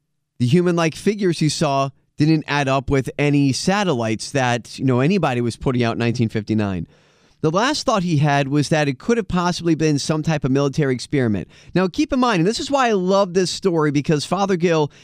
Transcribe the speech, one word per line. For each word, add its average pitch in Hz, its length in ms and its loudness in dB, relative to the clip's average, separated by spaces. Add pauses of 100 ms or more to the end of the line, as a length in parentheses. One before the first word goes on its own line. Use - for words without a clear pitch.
(400)
the 123 80 2
human-like 170 480 2
figures 196 440 -2
he 151 100 2
saw 139 420 -2 (260)
didn't 156 300 2
add 143 200 0
up 135 220 0
with 135 200 0 (100)
any 143 340 2
satellites 135 800 -2
that, 120 480 -2
you 139 60 -2
know, 127 140 2
anybody 147 420 0
was 117 160 -4
putting 123 260 -2
out 113 100 0
in 95 60 -6
nineteen 117 300 0
fifty-nine. 104 580 -4 (540)
The 156 100 0
last 240 340 -2
thought 220 180 0
he 165 160 0
had 143 280 2
was 143 220 0
that 151 180 2
it 135 120 -4
could 233 180 0
have 214 100 -4
possibly 175 480 0
been 156 240 0
some 156 240 -2
type 151 220 -2
of 127 60 0
military 139 420 0
experiment. 117 560 -2 (260)
Now, 185 140 2
keep 294 240 -2
in 262 80 0
mind, 233 180 2
and 160 80 2
this 233 140 -2
is 277 100 -8
why 269 160 2
I 220 60 2
love 190 400 2
this 185 180 0
story, 160 400 0
because 147 320 0
Father 190 320 0
Gill, 160 340 2 (140)